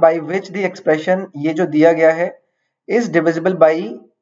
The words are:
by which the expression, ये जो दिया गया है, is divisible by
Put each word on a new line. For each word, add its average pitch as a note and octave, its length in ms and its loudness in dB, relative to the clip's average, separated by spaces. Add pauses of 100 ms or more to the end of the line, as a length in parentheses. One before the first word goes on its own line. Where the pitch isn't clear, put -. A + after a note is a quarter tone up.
by E3 140 6 (120)
which F#3+ 260 -6
the G3 140 -6
expression, F3+ 600 -2 (120)
ये D#3 140 -2
जो E3 160 -2
दिया D3+ 260 4
गया D#3+ 180 4
है, F3 200 -4 (560)
is A3 220 -2
divisible E3 480 0
by D#3+ 160 4 (480)